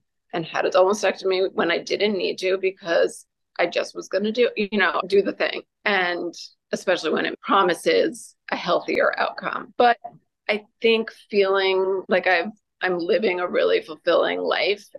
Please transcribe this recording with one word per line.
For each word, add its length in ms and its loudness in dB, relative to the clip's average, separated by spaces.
and 120 -4
had 200 -4
a 60 0
double 200 4
mastectomy 600 0
when 180 0
I 80 0
didn't 400 -2
need 200 -4
to 200 -2
because 680 0
I 100 2
just 280 -4
was 140 -12
gonna 240 -2
do, 240 2
you 200 -4
know, 300 0
do 160 4
the 100 -4
thing. 300 -4
And 500 0
especially 380 0
when 160 0
it 140 -6
promises 960 0
a 60 -2
healthier 600 0
outcome. 580 -6
But 220 4
I 160 -2
think 280 2
feeling 760 2
like 180 2
I've, 240 2
I'm 160 -2
living 420 0
a 80 -2
really 340 2
fulfilling 580 0
life 440 -2